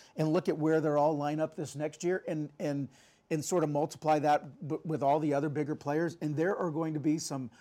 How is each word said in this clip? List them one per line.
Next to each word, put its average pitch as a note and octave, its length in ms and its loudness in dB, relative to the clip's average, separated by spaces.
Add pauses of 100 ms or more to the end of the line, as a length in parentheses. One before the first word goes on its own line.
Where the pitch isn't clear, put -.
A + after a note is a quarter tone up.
(160)
and D#3 160 2
look F3 160 2
at D#3 80 0
where D#3+ 240 2
they're D3 180 2
all D3+ 180 4
lined D3 240 -2
up D#3 160 -2
this D3 200 -8
next D3+ 280 -6
year F#3 240 0
and, D3+ 200 -4 (120)
and, C#3+ 280 -2 (420)
and D#3 140 -2
sort F3 200 2
of D3+ 60 0
multiply D3+ 500 0
that D3 480 0
b-, D#3 160 -4
with D#3 180 -2
all C#3+ 160 4
the D3+ 160 0
other C#3+ 140 0
bigger D3 280 -2
players, D3+ 440 -2
and D3+ 160 -2
there F3+ 200 2
are F3+ 140 -2
going D#3+ 240 -2
to D3+ 60 -4
be D3+ 180 2
some C3+ 320 -6 (100)